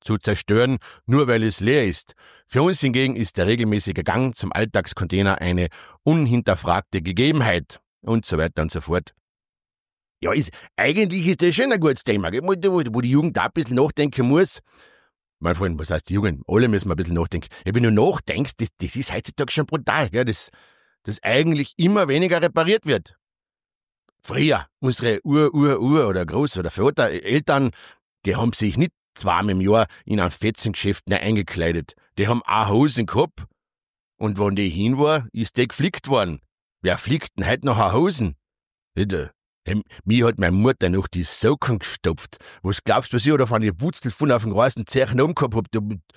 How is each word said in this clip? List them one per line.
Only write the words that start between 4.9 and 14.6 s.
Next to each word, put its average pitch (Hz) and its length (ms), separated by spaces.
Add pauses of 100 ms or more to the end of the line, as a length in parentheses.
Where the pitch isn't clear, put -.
eine 90 280 (340)
unhinterfragte 110 1000
Gegebenheit 107 800 (200)
und 113 240
so 85 140
weiter 80 240
und 80 100
so 80 80
fort. 82 320 (1080)
Ja, - 120
ist, - 180 (260)
eigentlich 170 520
ist 170 140
das 175 120
schon 262 160
ein 214 80
gutes 151 240
Thema, 98 280
gell? 120 120
Wo, 190 120
wo, 180 360
wo 117 120
die 120 80
Jugend 147 260
da 92 80
ein - 80
bisschen 120 240
nachdenken 143 500
muss. 160 340 (760)